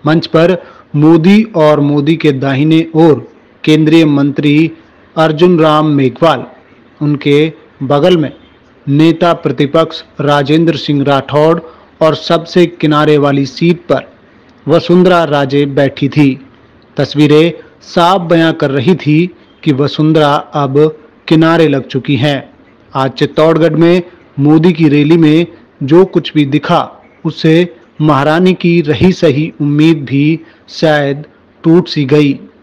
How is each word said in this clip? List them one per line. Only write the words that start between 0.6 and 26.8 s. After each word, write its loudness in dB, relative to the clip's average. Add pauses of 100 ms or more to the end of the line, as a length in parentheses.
मोदी 4 (140)
और 2
मोदी 0
के 0
दाहिने 0 (100)
ओर 2 (380)
केंद्रीय 2
मंत्री 0 (460)
अर्जुन 2
राम 2
मेघवाल, 0 (560)
उनके 0 (320)
बगल 0
में -6 (540)
नेता 0
प्रतिपक्ष -4 (180)
राजेंद्र 0
सिंह -4
राठौड़ 0 (420)
और 2
सबसे -2
किनारे 0
वाली 0
सीट -2
पर -4 (560)
वसुंधरा 2
राजे -2
बैठी -2
थी। 2 (680)
तस्वीरें 2 (320)
साफ 0
बयां 0
कर -4
रही 0
थी -2 (320)
कि -2
वसुंधरा 0 (200)
अब -4 (520)
किनारे 2
लग -4
चुकी -4
हैं। -4 (400)
आज -2
चित्तौड़गढ़ 0
में 2 (360)
मोदी 2
की 0
रैली 2
में 2 (360)
जो 2
कुछ -6
भी 0
दिखा, -2 (440)